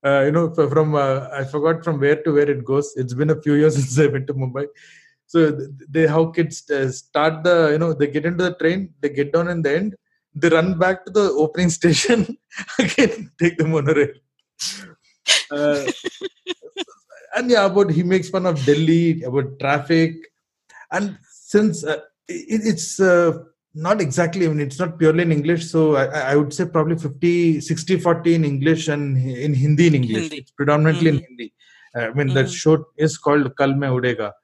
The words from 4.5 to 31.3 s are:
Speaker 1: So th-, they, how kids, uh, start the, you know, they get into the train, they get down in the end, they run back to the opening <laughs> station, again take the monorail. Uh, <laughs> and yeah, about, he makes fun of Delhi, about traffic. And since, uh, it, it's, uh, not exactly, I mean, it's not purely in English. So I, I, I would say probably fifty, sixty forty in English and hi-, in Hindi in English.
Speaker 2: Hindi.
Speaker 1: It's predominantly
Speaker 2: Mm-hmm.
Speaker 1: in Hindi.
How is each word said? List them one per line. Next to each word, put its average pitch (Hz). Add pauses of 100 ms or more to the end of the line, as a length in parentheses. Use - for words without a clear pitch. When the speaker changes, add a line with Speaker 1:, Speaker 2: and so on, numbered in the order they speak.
Speaker 1:
So 165
th-, 143 (200)
they, 160
how 160
kids, 165
uh, 135
start 156
the, 170
you 156
know, 165
they 143
get 151
into 175
the 180
train, 180
they 147
get 143
down 170
in 170
the 147
end, 190 (400)
they 156
run 165
back 185
to -
the 208 (220)
opening 170
<laughs> 165
station, 202 (400)
again 226
take 165
the 156
monorail. 147 (1400)
Uh, 147 (680)
<laughs> -
and 247
yeah, 214
about, 190
he 160
makes 180
fun 185
of 151
Delhi, 160
about 127
traffic. 160 (760)
And 196 (120)
since, 208
uh, 151 (260)
it, 214
it's, -
uh, 175 (340)
not 180
exactly, 170
I 160
mean, 151
it's 139
not 175
purely 165
in 165
English. 165
So 156
I, 135
I, 151 (120)
I 143
would 147
say 180
probably 160
fifty, 165
sixty 175
forty 170
in 160
English 147
and 143
hi-, 127
in 151
Hindi 147
in 151
English. 117
Speaker 2:
Hindi. 156
Speaker 1:
It's -
predominantly 156
Speaker 2:
Mm-hmm. 143
Speaker 1:
in -
Hindi. 120 (420)